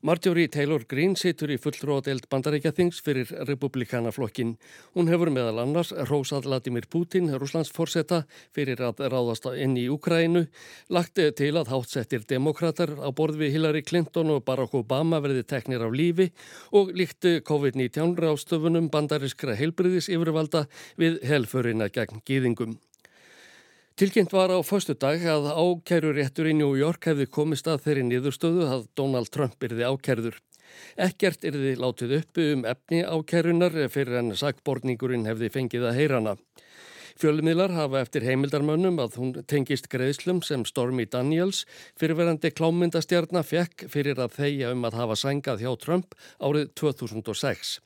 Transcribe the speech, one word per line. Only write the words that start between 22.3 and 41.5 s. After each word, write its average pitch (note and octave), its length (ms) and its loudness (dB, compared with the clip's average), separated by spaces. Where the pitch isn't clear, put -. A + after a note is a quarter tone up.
Tilkynnt G3 400 2
var F#3 160 4
á F#3 160 2
föstudag D#3+ 640 0
að D3 240 2
ákæruréttur D#3+ 960 0
í D#3 80 4
New D3 240 4
York D#3+ 300 0
hefði C#3 180 2
komist D3+ 400 -2
að D#3 160 0
þeirri C#3 240 2
niðurstöðu C#3+ 560 0
að B2+ 220 -2
Donald C3+ 320 0
Trump - 320 -2
yrði A#2 240 -2
ákærður. B2 540 -2
Ekkert F#3 480 0
yrði C#3 320 0
látið B2 400 -2
uppi E3 380 0
um B2+ 100 0
efni E3 400 0
ákærunnar E3+ 720 2
fyrr B2 240 -2
en A#2+ 160 0
sakborningurinn B2+ 960 -2
hefði A2+ 240 -2
fengið B2 380 -2
að A#2+ 80 0
heyra C#3 240 2
hana. G#2+ 120 -2
Fjölmiðlar D#3+ 560 2
hafa C3+ 240 0
eftir B2+ 240 -2
heimildarmönnum D3 720 2
að A#2+ 240 -4
hún B2+ 140 -4
tengist C#3 480 -2
greiðslum C#3 480 0
sem C3 240 -4
Stormy B2+ 400 -2
Daniels, D#3 600 0